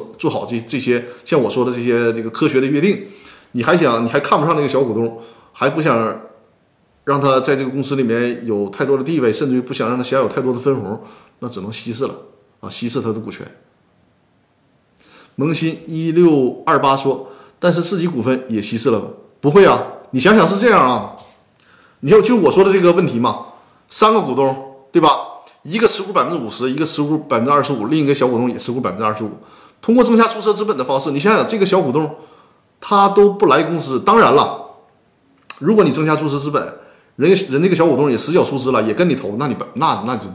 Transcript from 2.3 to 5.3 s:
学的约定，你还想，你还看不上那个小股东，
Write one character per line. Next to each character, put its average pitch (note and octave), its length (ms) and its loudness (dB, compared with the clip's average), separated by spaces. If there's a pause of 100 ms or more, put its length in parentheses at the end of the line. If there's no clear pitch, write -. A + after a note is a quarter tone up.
学 C3 140 2
的 C3+ 60 -2
约 C#3+ 120 0
定， F#3 240 0 (500)
你 A#2+ 100 -4
还 D#3+ 120 2
想， A#2+ 300 2
你 - 20 -2
还 C3 120 0
看 E3 200 0
不 D3 60 0
上 E3 100 2
那 D3+ 60 -2
个 C#3+ 60 -2
小 C3 160 0
股 A#2 100 -2
东， A#2 260 -4 (320)